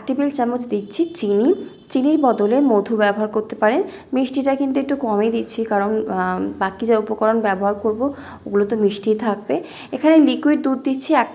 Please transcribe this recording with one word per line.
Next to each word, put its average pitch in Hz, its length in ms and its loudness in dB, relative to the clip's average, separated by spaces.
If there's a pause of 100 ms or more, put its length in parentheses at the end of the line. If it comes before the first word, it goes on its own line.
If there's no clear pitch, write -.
টেবিল 285 240 0
চামচ 247 340 -2
দিচ্ছি 208 400 -4
চিনি। 220 480 2 (360)
চিনির 285 320 2
বদলে 233 400 2
মধু 220 360 2
ব্যবহার 208 300 2
করতে 214 280 -6
পারেন। 240 280 2 (300)
মিষ্টিটা 269 420 0
কিন্তু 269 240 0
একটু 269 160 -2
কমই 226 360 0
দিচ্ছি, 226 320 -4
কারণ, 214 460 0
আহ, 185 500 -2
বাকি 190 260 -4
যা 226 120 4
উপকরণ 220 440 0
ব্যবহার 202 340 0
করব, 226 380 -2 (320)
ওগুলো 202 200 2
তো 226 100 -2
মিষ্টিই 214 400 0
থাকবে। 220 480 -2 (280)
এখানে 320 260 4
লিকুইড 285 440 4
দুধ 269 220 -2
দিচ্ছি 269 300 -2
এক 240 220 4